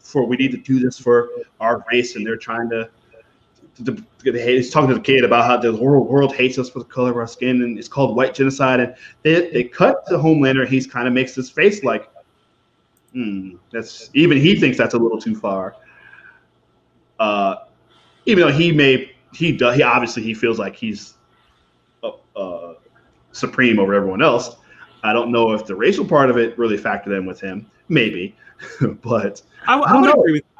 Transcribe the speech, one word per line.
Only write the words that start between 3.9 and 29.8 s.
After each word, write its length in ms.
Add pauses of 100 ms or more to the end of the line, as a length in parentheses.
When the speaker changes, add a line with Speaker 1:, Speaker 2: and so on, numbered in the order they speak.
Speaker 1:
to, 80 (120)
he's 260
talking 200
to 40
the 60
kid 240
about 220
how 100
the 180
world, 340
world 260
hates 240
us 120
for 100
the 40
color 260
of 60
our 100
skin, 360
and 160
it's 100
called 260
white 200
genocide. 460
And 140 (280)
they, 280
they 140
cut 440
to 100
Homelander, 420
and 80
he's 180
kinda 240
makes 240
this 160
face 320
like, 260 (1040)
"Hmm, 380 (200)
that's," 420
even 240
he 220
thinks 180
that's 160
a 40
little 200
too 160
far. 400 (1400)
Uh, 380 (680)
even 200
though 60
he 200
may, 380 (240)
he 220
does, 200
he 60
obviously, 400
he 120
feels 240
like 180
he's, 380 (880)
uh, 80 (260)
uh, 380 (580)
supreme 460
over 160
everyone 280
else. 340 (480)
I 80
don't 200
know 200
if 140
the 80
racial 300
part 260
of 60
it 220
really 200
factored 400
in 80
with 140
him. 260 (220)
Maybe, 480 (340)
<laughs> 320
but 400 (240)
Speaker 2:
I 100
w-, 80